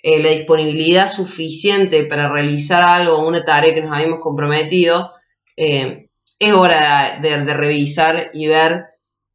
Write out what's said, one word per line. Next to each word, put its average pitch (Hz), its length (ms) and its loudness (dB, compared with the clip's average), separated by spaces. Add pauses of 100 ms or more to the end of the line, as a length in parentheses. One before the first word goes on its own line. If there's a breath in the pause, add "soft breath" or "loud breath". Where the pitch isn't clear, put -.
eh, 156 180 2
la 156 100 2
disponibilidad 156 800 2
suficiente 180 960 -2
para 147 220 -4
realizar 147 540 0
algo 175 360 2
o 160 100 -2
una 165 160 -2
tarea 160 280 2
que 160 100 -2
nos 151 140 -6
habíamos 160 240 -2
comprometido, 160 920 -2 (440 soft breath)
eh, 143 520 -4 (320)
es 208 120 2
hora 151 680 2
de, 147 220 -2
de 147 100 -4
revisar 151 800 -2
y 151 140 -4
ver 160 380 0 (480)